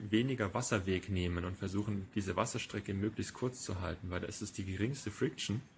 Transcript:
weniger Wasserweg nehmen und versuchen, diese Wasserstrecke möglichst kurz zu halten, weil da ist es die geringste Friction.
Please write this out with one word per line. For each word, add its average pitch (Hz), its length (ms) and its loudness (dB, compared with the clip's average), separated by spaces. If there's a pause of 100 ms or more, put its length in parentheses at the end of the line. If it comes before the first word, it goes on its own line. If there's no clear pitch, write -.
(100)
weniger 113 440 4
Wasserweg 95 560 2
nehmen 87 340 2
und 95 140 -4
versuchen, 101 560 0
diese 98 220 0
Wasserstrecke 104 580 0
möglichst 104 400 0
kurz 127 280 -2
zu 92 180 -2
halten, 87 300 -4
weil 87 100 0
da - 60 -2
ist - 160 -6
es 101 100 -4
die 98 120 -4
geringste 104 460 -2
Friction. - 500 0 (180)